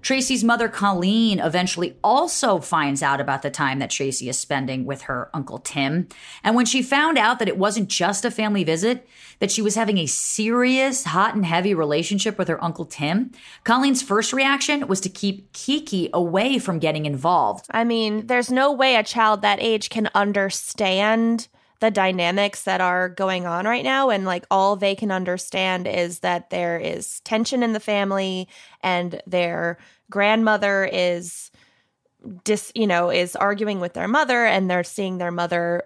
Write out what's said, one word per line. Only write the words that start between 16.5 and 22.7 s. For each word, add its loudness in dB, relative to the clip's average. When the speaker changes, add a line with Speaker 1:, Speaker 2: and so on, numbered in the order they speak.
Speaker 1:
from -4
getting -2
involved. 0
Speaker 2:
I 0
mean, 0
there's 0
no 4
way 4
a 4
child 2
that 2
age 0
can -2
understand 0
the 4
dynamics 0
that 0